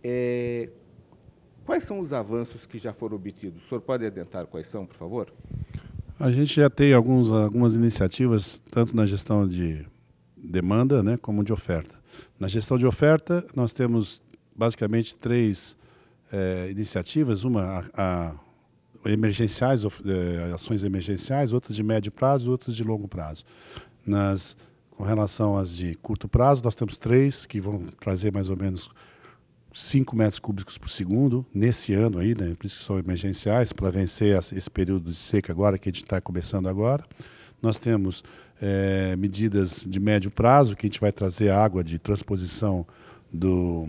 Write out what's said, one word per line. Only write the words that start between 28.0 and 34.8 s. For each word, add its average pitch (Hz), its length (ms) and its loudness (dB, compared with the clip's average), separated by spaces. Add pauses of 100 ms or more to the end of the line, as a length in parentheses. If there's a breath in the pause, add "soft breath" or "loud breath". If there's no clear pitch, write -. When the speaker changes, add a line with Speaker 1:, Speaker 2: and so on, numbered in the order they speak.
Speaker 2:
mais 95 180 -2
ou 95 80 -2
menos 92 320 -4 (840 loud breath)
cinco - 440 0
metros 110 200 2
cúbicos 98 400 -8
por - 120 -12
segundo 120 640 0
nesse 110 400 2
ano 104 240 2
aí, 107 180 2
né? 90 200 -4
Por - 100 -14
isso 98 120 -8
que - 60 -12
são 98 160 -2
emergenciais, 95 720 0
para 95 180 -2
vencer 95 480 2
as, 87 140 -2
esse 95 180 -6
período 90 420 -2